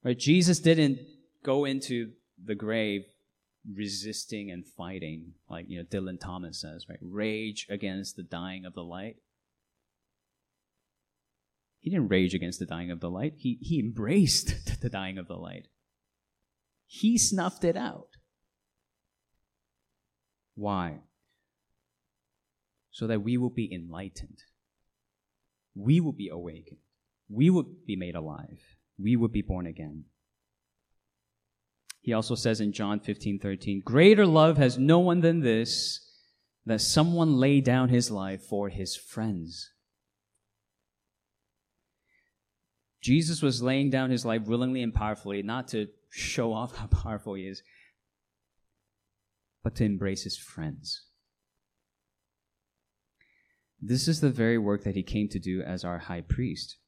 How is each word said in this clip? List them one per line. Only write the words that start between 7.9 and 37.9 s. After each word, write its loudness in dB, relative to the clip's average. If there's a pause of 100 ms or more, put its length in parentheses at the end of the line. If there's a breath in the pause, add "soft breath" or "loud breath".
the -14
dying -10
of -16
the -12
light." -12 (2750)
He -6
didn't 2
rage 4
against -4
the -6
dying -8
of -8
the -6
light. -6
He, -4
he -2
embraced 0
<laughs> -
the -4
dying -6
of -12
the -10
light. -14 (1200)
He 2
snuffed 0
it 4
out. -8 (2500)
Why? -4 (1900)
So -6
that 0
we 0
will 0
be -4
enlightened. -12 (1300)
We 4
will -2
be -8
awakened. -14 (480)
We 4
will 4 (200)
be -4
made -6
alive. -12 (220)
We 2
will 2
be -2
born -4
again. -12 (2000)
He -2
also 0
says 0
in 0
John -2
fifteen -4
thirteen, -4
"Greater 8
love 8
has 4
no 8
one 4
than 4
this, 0 (560 soft breath)
that 0
someone 4
lay 6
down 4